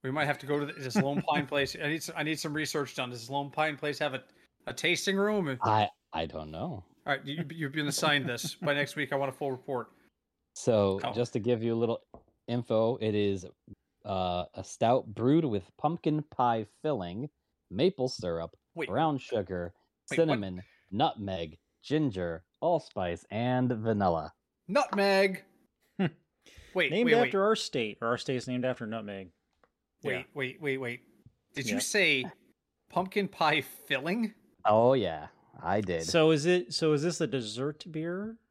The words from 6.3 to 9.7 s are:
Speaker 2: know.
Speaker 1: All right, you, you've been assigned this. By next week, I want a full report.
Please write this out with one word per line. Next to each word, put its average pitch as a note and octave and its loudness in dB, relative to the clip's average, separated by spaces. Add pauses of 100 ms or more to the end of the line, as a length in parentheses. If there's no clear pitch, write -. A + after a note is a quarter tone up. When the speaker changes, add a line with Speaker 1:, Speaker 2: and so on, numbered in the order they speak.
Speaker 2:
know. G#2 -8 (220)
Speaker 1:
All C#3+ 0
right, C3 -6
you, D#3 -6
you've D#3 -6
been D3 -2
assigned C#3+ 2
this. B2 -6
By D3+ -2
next C#3+ -2
week, D3 -4
I C#3+ 0
want C#3 0
a - -18
full C#3 -4
report. B2 -6 (680)